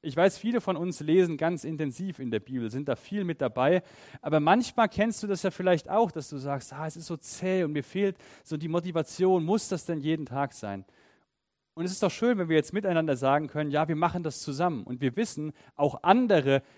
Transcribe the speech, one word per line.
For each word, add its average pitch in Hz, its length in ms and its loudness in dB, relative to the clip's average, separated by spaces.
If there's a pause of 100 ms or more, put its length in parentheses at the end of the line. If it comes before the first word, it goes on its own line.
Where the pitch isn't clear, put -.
Ich 143 140 -6
weiß, 180 200 4
viele 233 240 -2
von 185 160 -4
uns 175 220 -4
lesen 165 380 4
ganz 160 260 -2
intensiv 156 560 -6
in 123 140 -6
der 107 80 0
Bibel, 120 320 -6
sind 139 160 -6
da 123 80 0
viel 208 260 -6
mit 170 180 -4
dabei. 139 440 2 (360)
Aber 156 200 2
manchmal 220 480 4
kennst 214 340 0
du 208 60 -6
das 196 160 -2
ja 185 80 2
vielleicht 180 380 2
auch, 208 200 2
dass 151 180 -10
du 147 100 -8
sagst, 139 340 -6
"Ah, 151 160 -8
es 156 80 -10
ist 165 100 -14
so 165 120 -6
zäh 185 440 -2
und 151 100 -2
mir 147 120 -2
fehlt 196 320 -2 (260)
so 156 140 -8
die 156 100 -6
Motivation. 175 800 0
Muss 202 240 0
das 175 160 -6
denn 165 160 -4
jeden 156 260 -2
Tag 135 280 -4
sein?" 98 300 -8 (920)
Und 165 100 -6
es 185 80 -4
ist 190 100 -4
doch 196 80 2
schön, 240 280 2
wenn 175 100 -2
wir 160 80 4
jetzt 147 160 2
miteinander 170 420 0
sagen 135 320 2
können, 147 240 -4
"Ja, 151 180 0
wir 160 80 -2
machen 170 260 0
das 156 180 -6
zusammen." 147 440 -2
Und 123 180 -8
wir 127 140 0
wissen, 156 360 -4 (240)
auch 143 260 0
andere 170 600 4 (160)